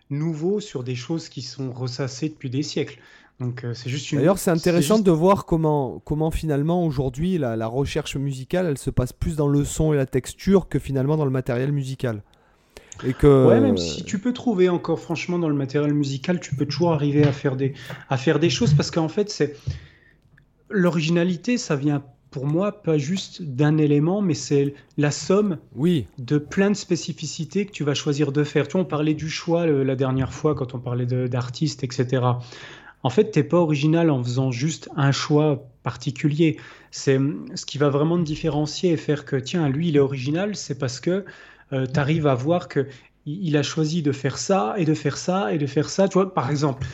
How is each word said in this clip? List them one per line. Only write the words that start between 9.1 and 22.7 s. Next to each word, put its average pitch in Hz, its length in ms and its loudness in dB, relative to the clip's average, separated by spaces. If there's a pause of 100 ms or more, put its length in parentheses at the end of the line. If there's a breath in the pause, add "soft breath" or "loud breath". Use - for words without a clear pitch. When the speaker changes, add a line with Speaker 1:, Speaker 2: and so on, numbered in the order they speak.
Speaker 2:
plus - 220 -4
dans 147 120 2
le 143 160 4
son 156 300 0
et - 20 4
la 135 120 2
texture - 640 0
que 143 100 -2
finalement 135 380 0
dans 156 80 0
le 131 60 0
matériel 131 400 -2
musical. 131 520 -4 (800 loud breath)
Et 131 80 0
que 135 340 8
Speaker 1:
Ouais, 117 140 8
même 240 160 4
si 85 260 -4
tu - 140 -4
peux 247 160 -4
trouver 185 360 2
encore, 170 300 0
franchement, 175 380 -4
dans 165 120 2
le 147 60 2
matériel 147 380 0
musical, 147 460 0
tu - 160 -6
peux 139 100 -2
toujours 156 280 0
arriver 147 320 4
à 143 60 4
faire 131 240 -2
des, 135 180 -2 (360 loud breath)
à 135 80 0
faire 147 220 2
des 170 100 4
choses 170 240 4
parce 151 160 4
qu'en 160 180 0
fait, 208 220 -2
c'est, 147 260 -2 (1120 loud breath)
l'originalité, 175 880 2
ça - 180 -2
vient 143 280 0 (280)
pour 135 140 -8
moi 180 260 0 (120)